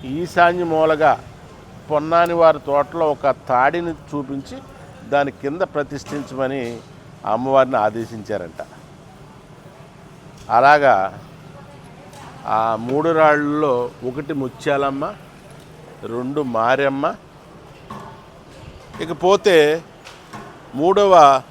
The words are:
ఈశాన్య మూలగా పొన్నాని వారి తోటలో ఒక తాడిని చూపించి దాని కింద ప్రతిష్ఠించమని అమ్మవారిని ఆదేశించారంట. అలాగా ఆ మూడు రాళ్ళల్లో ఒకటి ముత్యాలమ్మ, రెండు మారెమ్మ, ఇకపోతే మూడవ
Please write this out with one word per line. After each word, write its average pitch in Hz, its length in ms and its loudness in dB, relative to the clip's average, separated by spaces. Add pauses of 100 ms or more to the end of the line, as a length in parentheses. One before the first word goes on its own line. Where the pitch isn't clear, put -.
ఈశాన్య 170 600 0
మూలగా 156 600 0 (640)
పొన్నాని 165 420 0
వారి 160 260 4
తోటలో 143 520 -2
ఒక 139 240 -2 (140)
తాడిని 156 440 0
చూపించి 143 680 -10 (500)
దాని 139 220 0
కింద 143 300 -8
ప్రతిష్ఠించమని 135 1160 -6 (480)
అమ్మవారిని 131 500 0
ఆదేశించారంట. 104 880 -6 (1900)
అలాగా 123 680 4 (1300)
ఆ 110 300 0
మూడు 135 340 -2
రాళ్ళల్లో 147 800 0 (180)
ఒకటి 143 240 -8
ముత్యాలమ్మ, 139 840 -4 (880)
రెండు 127 380 -6
మారెమ్మ, 135 720 0 (1900)
ఇకపోతే 165 840 2 (920)
మూడవ 165 760 6